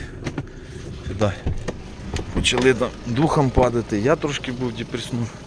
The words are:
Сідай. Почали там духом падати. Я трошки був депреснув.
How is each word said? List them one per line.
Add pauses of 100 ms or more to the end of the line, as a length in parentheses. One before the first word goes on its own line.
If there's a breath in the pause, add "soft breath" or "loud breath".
(1080 loud breath)
Сідай. (1000)
Почали
там (180)
духом
падати.
Я
трошки
був
депреснув. (160)